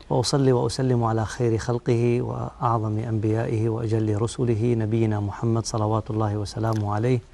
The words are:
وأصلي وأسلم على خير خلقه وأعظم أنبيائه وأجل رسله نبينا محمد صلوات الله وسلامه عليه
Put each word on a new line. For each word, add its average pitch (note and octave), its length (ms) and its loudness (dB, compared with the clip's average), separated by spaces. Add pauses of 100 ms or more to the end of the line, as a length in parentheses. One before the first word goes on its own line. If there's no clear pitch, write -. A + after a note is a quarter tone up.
(100)
وأصلي C3+ 420 2
وأسلم B2+ 520 2
على A2 200 0
خير A2+ 340 0
خلقه A#2+ 640 0
وأعظم A#2 760 -2
أنبيائه A2+ 680 0
وأجل A2 540 0
رسله A#2 560 0
نبينا A2 420 2
محمد A2 460 -2
صلوات G#2+ 440 0
الله G#2+ 260 0
وسلامه G#2 580 -2
عليه A#2 260 0 (140)